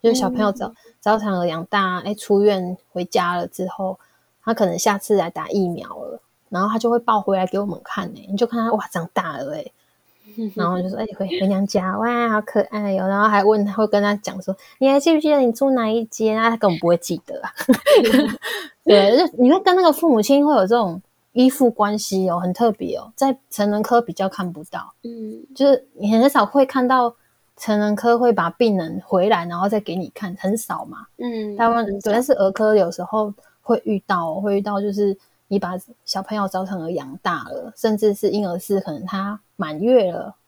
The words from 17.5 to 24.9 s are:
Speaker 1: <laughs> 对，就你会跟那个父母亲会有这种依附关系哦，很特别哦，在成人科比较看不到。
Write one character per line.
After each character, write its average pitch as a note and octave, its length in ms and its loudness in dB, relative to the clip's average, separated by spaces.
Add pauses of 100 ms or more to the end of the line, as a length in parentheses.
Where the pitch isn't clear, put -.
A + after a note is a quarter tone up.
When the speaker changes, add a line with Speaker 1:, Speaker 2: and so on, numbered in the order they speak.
Speaker 1:
<laughs> D4+ 720 -2
对， G3+ 320 6
就 E4+ 80 6 (140)
你 B3 120 6
会 F4 100 6
跟 F#4+ 160 8
那 F#4 60 4
个 E4 100 6
父 D#4+ 180 2
母 A3 100 4
亲 C#4 240 4
会 D4+ 80 2
有 B3 100 4
这 G3 140 2
种 F#3 240 -2 (320)
依 B3+ 160 6
附 B3 220 4
关 G#3 260 0
系 F#3+ 320 -2
哦， F3 120 0
很 F#3 120 -2
特 A3+ 200 2
别 - 240 -6
哦， - 180 -12
在 C4+ 240 0 (120)
成 G#3 200 -2
人 G#3 100 -2
科 A#3 220 2
比 A#3 100 -8
较 F#3+ 160 -4
看 F#3 240 -8
不 E3 120 -14
到。 - 280 -14 (120)